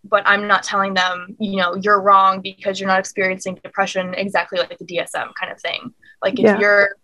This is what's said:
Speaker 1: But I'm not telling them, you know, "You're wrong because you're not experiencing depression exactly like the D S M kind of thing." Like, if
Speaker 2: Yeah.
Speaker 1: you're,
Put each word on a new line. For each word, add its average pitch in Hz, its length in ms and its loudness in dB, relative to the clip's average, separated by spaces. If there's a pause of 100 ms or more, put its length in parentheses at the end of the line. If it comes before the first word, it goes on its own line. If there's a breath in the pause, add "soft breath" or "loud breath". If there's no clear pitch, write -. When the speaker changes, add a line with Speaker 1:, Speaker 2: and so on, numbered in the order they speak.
Speaker 1:
But 202 220 0
I'm 202 220 2
not 196 160 2
telling 196 320 -2
them, 185 440 -2
you 196 180 -4
know, 180 180 -2
"You're 196 260 2
wrong 190 400 4
because 190 380 -6
you're 196 100 -4
not 190 100 4
experiencing 185 640 -4
depression 185 520 -4
exactly 185 440 -2
like 175 180 -6
the 175 80 -18
D 170 140 -6
S - 160 -8
M 139 240 -6
kind - 120 -8
of - 80 -16
thing." - 340 -8 (300 soft breath)
Like, 196 160 -2
if - 60 4
Speaker 2:
Yeah. 208 140 6
Speaker 1:
you're, 202 440 4